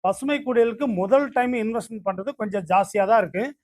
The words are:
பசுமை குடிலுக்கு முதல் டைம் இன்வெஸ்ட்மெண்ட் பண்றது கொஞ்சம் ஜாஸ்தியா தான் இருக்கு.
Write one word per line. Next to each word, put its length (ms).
பசுமை 380
குடிலுக்கு 440
முதல் 260
டைம் 240
இன்வெஸ்ட்மெண்ட் 460
பண்றது 240
கொஞ்சம் 280
ஜாஸ்தியா 420
தான் 120
இருக்கு. 200